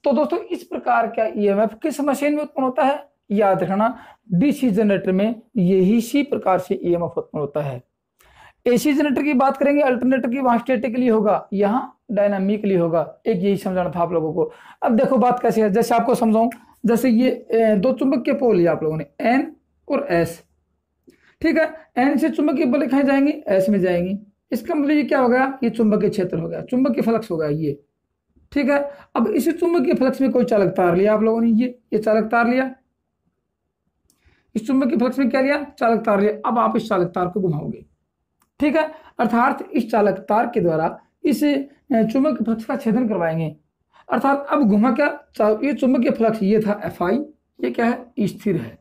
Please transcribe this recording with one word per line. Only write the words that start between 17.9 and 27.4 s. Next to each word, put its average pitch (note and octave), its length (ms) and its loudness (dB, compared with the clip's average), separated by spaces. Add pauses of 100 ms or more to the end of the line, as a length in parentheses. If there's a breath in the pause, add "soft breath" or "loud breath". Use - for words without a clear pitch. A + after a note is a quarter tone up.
चुंबकीय C#4 400 0
पोल G#3+ 260 2
है E3+ 80 4
आप D#3 160 0
लोगों D#3 140 -2
ने, - 80 -8 (160)
एन C4+ 340 0 (320)
और C#4+ 240 -2
एस, E3+ 320 -2 (1000 soft breath)
ठीक D#4+ 160 2
है, D#4 140 0 (260 loud breath)
एन C#4 200 2
से D#4 120 2
चुंबकीय D4 360 0
बल C4 220 0
कहाँ C#4 160 2
जाएंगी? C#4 300 2 (140)
एस F#3+ 220 2
में G3+ 120 2
जाएंगी। F3+ 360 -2 (340)
इसका C#4 240 -4
मतलब C#4+ 160 0
ये D4 120 2
क्या C#4 160 0
हो B3 100 2
गया? C4 340 0
ये A#3 80 0
चुंबकीय G#3 380 2
क्षेत्र F3+ 300 -4
हो E3 100 -6
गया, D#3+ 140 -8
चुंबकीय B3+ 400 0
फ्लक्स A3 280 -2
हो E3 60 -2
गया D3+ 140 -2